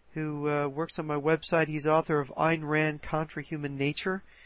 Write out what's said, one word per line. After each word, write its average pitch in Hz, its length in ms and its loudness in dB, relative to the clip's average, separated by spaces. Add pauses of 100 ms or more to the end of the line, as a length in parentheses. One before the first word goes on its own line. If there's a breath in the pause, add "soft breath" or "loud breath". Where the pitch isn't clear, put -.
(160)
who, 151 340 -2
uh, 147 180 2
works 147 300 -6
on 160 80 -4
my 147 140 -2
website. 156 480 2
He's 151 180 -2
author 156 340 4
of - 160 -4
Ayn 156 320 2
Rand, 151 360 0
Contra 156 400 -4
Human 143 340 -6
Nature. 156 460 -2 (220 soft breath)